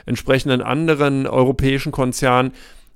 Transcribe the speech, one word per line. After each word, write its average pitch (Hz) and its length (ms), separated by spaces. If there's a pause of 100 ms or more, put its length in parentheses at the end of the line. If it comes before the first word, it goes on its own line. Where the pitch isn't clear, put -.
entsprechenden 127 560
anderen 139 640
europäischen 131 680
Konzernen 127 600 (420)